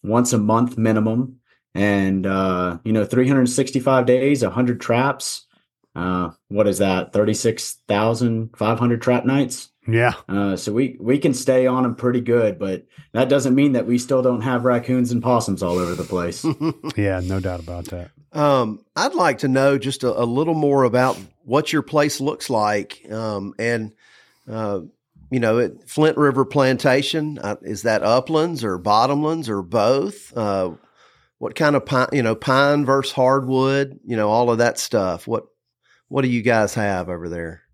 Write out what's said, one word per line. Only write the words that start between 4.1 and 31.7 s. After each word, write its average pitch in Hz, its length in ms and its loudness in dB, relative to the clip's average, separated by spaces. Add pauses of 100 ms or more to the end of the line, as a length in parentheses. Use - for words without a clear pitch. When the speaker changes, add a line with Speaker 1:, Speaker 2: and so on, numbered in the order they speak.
Speaker 1:
a 98 60 0
hundred 120 300 -2
traps. - 680 -2 (480)
Uh, 90 360 -4 (180)
what 104 220 2
is 92 80 -2
that? 95 340 0
Thirty-six 107 680 -2 (100)
thousand 113 680 0
five 113 240 0
hundred 120 220 0
trap 123 240 0
nights. 131 420 -2 (260)
Speaker 2:
Yeah. 117 200 2 (140)
Speaker 1:
Uh, 98 280 -2
so - 180 -6
we, 123 260 -2
we 123 180 0
can 147 160 0
stay 127 340 2
on 127 180 2
'em 117 100 -2
pretty 123 260 0
good, 113 380 0
but 95 260 -6 (280)
that 123 160 2
doesn't 131 260 4
mean 143 180 4
that 117 140 0
we 120 100 2
still 127 240 0
don't 123 200 0
have 123 240 0
raccoons 123 460 2
and 120 120 0
possums 113 400 0
all 87 140 0
over 87 180 -2
the 82 80 -6
place. 85 480 -6
Speaker 2:
<laughs> 131 40 -2 (400)
Yeah, 98 280 -2
no 95 160 -2
doubt 90 220 -6
about 87 240 -12
that. 87 260 -14 (220)
Speaker 3:
Um, 135 500 0 (120)
I'd 240 200 -2
like 170 240 0
to 147 80 -2
know 135 300 4
just 131 260 -6
a, 117 180 0
a 120 40 2
little 147 280 -2
more 143 300 2
about 123 340 2 (280)
what 139 260 0
your 156 100 0
place 147 380 0
looks 139 300 -6
like. 104 600 -2
Um, 107 460 -6
and, 110 360 -4 (580)
uh, 104 300 -4 (500)
you 127 80 0
know, 117 200 2
at - 300 -4
Flint 151 280 2
River 139 280 4
Plantation, 139 960 0
uh, 104 220 -6
is 101 220 -10
that 110 200 2
uplands 143 600 0
or 95 160 -4
bottomlands 139 680 2
or 101 120 -2
both? 117 760 -2
Uh, 98 360 -2 (680)
what - 180 -10
kind 147 200 2